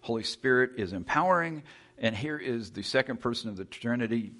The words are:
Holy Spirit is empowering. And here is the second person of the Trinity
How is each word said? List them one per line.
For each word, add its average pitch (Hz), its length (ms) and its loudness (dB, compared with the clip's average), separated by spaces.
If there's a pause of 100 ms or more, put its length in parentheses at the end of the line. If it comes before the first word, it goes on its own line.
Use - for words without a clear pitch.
Holy 113 220 -2
Spirit 127 540 4
is 95 160 -4
empowering. 160 680 0 (340)
And 113 180 0
here 151 220 -4
is 117 340 -4
the 98 120 -8
second 127 380 2
person 117 280 -2
of 101 80 -10
the 95 80 -8
Trinity 117 760 -2